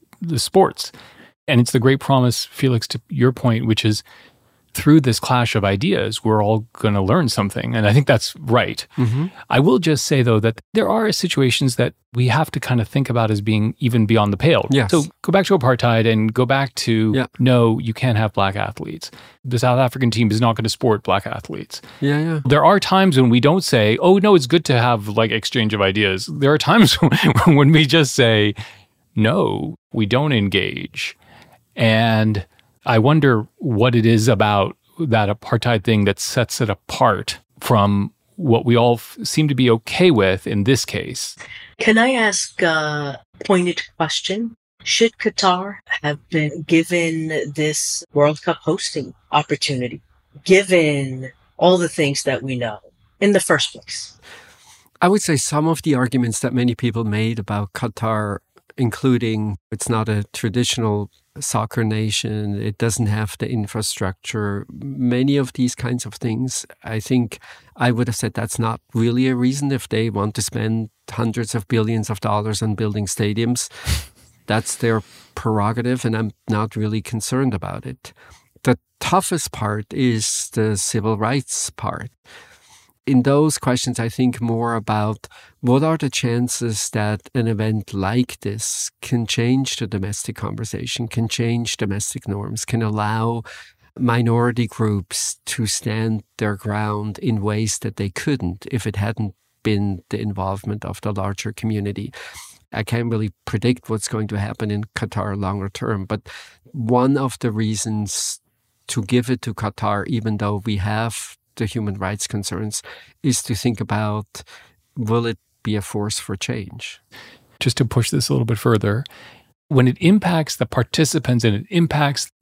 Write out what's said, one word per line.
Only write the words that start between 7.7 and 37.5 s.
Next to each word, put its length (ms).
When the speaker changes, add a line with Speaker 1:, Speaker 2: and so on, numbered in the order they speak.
Speaker 1:
And 120
I 60
think 140
that's 300
right. 480
Speaker 2:
Mm-hmm. 280
Speaker 1:
I 100
will 200
just 260
say, 160
though, 180
that 220
there 160
are 220
situations 640
that 160
we 140
have 240
to 80
kinda 260
think 240
about 220
as 100
being 380
even 260
beyond 260
the 60
pale. 320
Speaker 2:
Yes. 220
Speaker 1:
So 120
go 100
back 160
to 100
apartheid 540
and 220
go 120
back 300
to, 400
Speaker 2:
Yeah. 120
Speaker 1:
no, 400
you 140
can't 240
have 160
black 220
athletes. 560
The 160
South 200
African 320
team 200
is 80
not 160
gonna 140
sport 340
black 240
athletes. 540
Speaker 2:
Yeah, 200
yeah. 260
Speaker 1:
There 180
are 160
times 400
when 100
we 100
don't 240
say, 380
"Oh, 160
no, 180
it's 120
good 180
to 140
have, 300
like, 220
exchange 420
of 80
ideas." 500
There 220
are 40
times 360
<laughs> 520
when 260
we 140
just 300
say, 380
"No, 600
we 140
don't 260
engage." 840
And 680
I 120
wonder 500
what 360
it 120
is 220
about 480
that 300
apartheid 540
thing 220
that 140
sets 420
it 80
apart 680